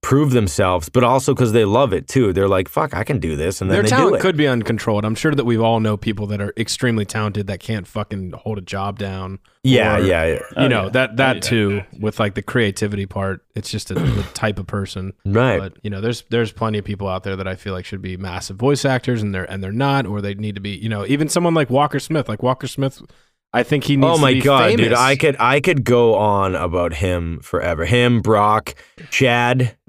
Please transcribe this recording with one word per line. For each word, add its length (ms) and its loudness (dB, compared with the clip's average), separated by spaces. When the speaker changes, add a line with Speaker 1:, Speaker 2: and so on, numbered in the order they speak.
Speaker 1:
prove 320 2
themselves, 540 0
but 160 2
also 300 2
'cause 180 2
they 140 4
love 260 4
it 160 -4
too. 240 2
They're 160 2
like, 220 2
"Fuck, 260 -4
I 80 -2
can 140 -4
do 180 -4
this," 240 -4
and 120 -2
then 60 2
Speaker 2:
Their 60 2
Speaker 1:
they 60 2
Speaker 2:
talent 220 4
Speaker 1:
do 60 2
it. 40 0
Speaker 2:
could 160 0
be 100 2
uncontrolled. 560 -2
I'm 120 -2
sure 180 0
that 120 0
we've 160 2
all 180 2
know 180 0
people 300 -4
that 120 -6
are 180 -6
extremely 480 -2
talented 420 -4
that 120 -6
can't 280 -8
fucking 500 -8
hold 220 -8
a 20 -14
job 380 -8
down. 400 -8
Speaker 1:
Yeah, 340 4
Speaker 2:
Or, 40 2
Speaker 1:
yeah, 240 2
yeah. 80 2
Speaker 2:
you 60 -4
Speaker 3:
Oh, 100 2
Speaker 2:
know, 160 0
Speaker 3:
yeah. 60 -6
Speaker 2:
that, 240 0
Speaker 3:
Oh, 20 -8
Speaker 2:
that 220 2
Speaker 3:
yeah. 40 -8
Speaker 2:
too, 400 0
with, 200 -4
like, 160 -2
the 80 -6
creativity 640 -2
part. 340 -6
It's 160 -10
just 180 -8
a, 60 -6
the 280 0
Speaker 1:
<clears throat> 120 -12
Speaker 2:
type 240 -4
of 80 -10
person. 460 -8
Speaker 1:
Right. 340 2
Speaker 2:
But, 220 -8
you 80 -8
know, 120 -8
there's, 280 -4
there's 220 0
plenty 260 -4
of 80 -6
people 220 -6
out 160 -6
there 120 -6
that 120 -6
I 80 -6
feel 180 -8
like 120 -8
should 180 -12
be 120 -8
massive 420 -10
voice 280 0
actors 380 0
and 100 -4
they're, 180 -6
and 120 -8
they're 80 -8
not, 340 0
or 160 -6
they 140 -6
need 180 -6
to 80 -10
be, 140 -8
you 120 -8
know, 200 -4
even 220 0
someone 260 2
like 160 0
Walker 280 2
Smith. 300 -4
Like, 140 -6
Walker 240 -2
Smith, 340 -6
I 100 2
think 220 0
he 120 2
needs 100 6
Speaker 1:
Oh 140 4
my 120 6
Speaker 2:
to 20 4
be 60 0
Speaker 1:
God, 280 4
Speaker 2:
famous. 200 4
Speaker 1:
dude, 40 4
I 220 4
could, 240 2
I 220 4
could 220 2
go 300 6
on 400 2
about 400 -2
him 480 -2
forever. 440 -2
Him, 360 4
Brock, 540 2
Chad. 680 2